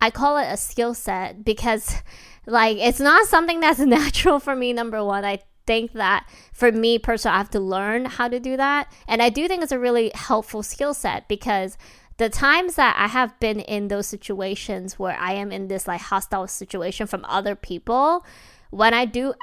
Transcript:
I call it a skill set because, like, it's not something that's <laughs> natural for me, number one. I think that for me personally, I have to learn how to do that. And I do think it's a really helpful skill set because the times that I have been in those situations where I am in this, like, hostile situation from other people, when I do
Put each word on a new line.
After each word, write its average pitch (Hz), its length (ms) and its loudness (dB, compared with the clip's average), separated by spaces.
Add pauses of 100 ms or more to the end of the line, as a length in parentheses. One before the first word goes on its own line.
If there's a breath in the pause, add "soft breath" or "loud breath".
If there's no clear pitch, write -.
I 226 80 4
call 285 280 0
it 269 100 0
a 196 100 -4
skill 240 380 -4
set 190 500 -8
because, 220 560 -2 (460 loud breath)
like, 220 300 4
it's 240 220 2
not 320 280 8
something 330 320 2
that's 320 200 4
<laughs> 269 180 6
natural 294 420 2
for 277 160 -2
me, 247 180 0
number 226 300 -4
one. 202 200 -2
I 202 160 -4 (260)
think 226 280 0
that 202 340 0 (240 loud breath)
for 240 200 4
me 226 280 2
personally, 226 360 0
I - 20 2
have 202 140 -2
to 208 80 0
learn 202 460 -2
how 247 220 -4
to 247 120 -4
do 262 180 -4
that. 277 340 0 (160 loud breath)
And 226 140 0
I 240 80 6
do 285 180 0
think 349 160 -2
it's 277 80 -4
a 262 80 -2
really 240 340 2
helpful 214 480 -4
skill 285 320 -4
set - 340 -6
because 202 500 -4 (400 loud breath)
the 226 120 0
times 330 460 2
that 262 240 4
I 202 80 2
have 240 320 -2
been 220 200 0
in 202 280 -6
those 202 200 -4
situations 196 920 -8
where 185 180 -4
I 185 160 -4
am 202 180 -6
in 196 160 -8
this, 190 200 -6
like, 175 140 -6
hostile 190 460 -4
situation 190 600 -6
from 185 180 -8
other 196 300 -2
people, 262 720 0 (440 loud breath)
when 220 240 4
I 240 120 2
do 247 380 -4